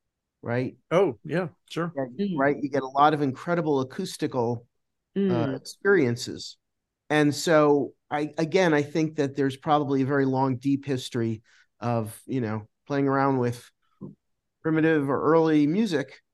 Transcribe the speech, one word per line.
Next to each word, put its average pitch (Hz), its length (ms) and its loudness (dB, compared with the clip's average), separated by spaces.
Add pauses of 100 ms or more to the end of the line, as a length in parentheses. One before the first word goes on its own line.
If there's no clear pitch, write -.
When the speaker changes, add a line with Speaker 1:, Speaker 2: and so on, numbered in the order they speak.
(420)
Speaker 1:
right? 120 340 -4 (140)
Speaker 2:
Oh, 165 340 0
yeah, 160 240 -4 (200)
sure. 165 280 -6
Speaker 1:
Yeah, 135 300 -6
Speaker 3:
Mm. 175 120 -4
Speaker 1:
right. 139 220 2
You 143 80 -6
get 135 140 -2
a 131 60 -8
lot 143 260 4
of 147 80 -2
incredible 147 580 -2
acoustical, 127 840 -4 (500)
uh, 196 40 0
Speaker 3:
Mm. 135 360 0
Speaker 1:
experiences. 127 1000 0 (540)
And 147 240 2
so 147 600 2 (160)
I, 147 280 -4
again, 165 360 2
I 143 80 2
think 156 340 -2
that 139 200 -2
there's 135 200 0
probably 143 460 0
a 127 40 0
very 139 200 0
long, 131 300 0
deep 139 280 -2
history 117 580 -4 (380)
of, 113 460 -4
you 131 140 -4
know, 107 280 -6 (180)
playing 139 220 0
around 135 300 2
with 120 300 -4 (920)
primitive 160 460 2
or 120 140 0
early 156 440 4
music 170 560 -2 (120)